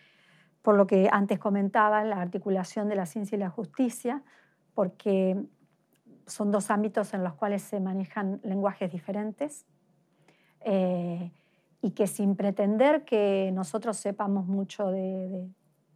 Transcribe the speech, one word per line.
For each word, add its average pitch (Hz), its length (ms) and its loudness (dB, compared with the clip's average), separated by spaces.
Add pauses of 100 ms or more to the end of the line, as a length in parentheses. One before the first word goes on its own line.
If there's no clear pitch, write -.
(640)
por 208 140 6
lo 196 100 8
que 190 240 6
antes 202 300 2
comentaba, 214 640 2
la 208 160 -2
articulación 190 680 -2
de 208 60 -2
la 185 120 -2
ciencia 202 280 -6
y 208 60 0
la 185 100 -4
justicia, 240 720 -4 (520)
porque 190 680 0 (840)
son 208 260 -2
dos 202 180 2
ámbitos 208 420 0
en 190 120 -2
los 170 100 -4
cuales 202 280 -2
se 202 180 -4
manejan 190 640 -4
lenguajes 196 480 -2
diferentes, 208 760 -8 (920)
eh, 180 720 -2 (500)
y 202 100 0
que 208 140 0
sin 196 300 0
pretender 214 680 2
que 196 500 2
nosotros 196 420 -4
sepamos 202 500 -2
mucho 196 420 -2
de, 185 400 -4
de, 185 220 -10 (460)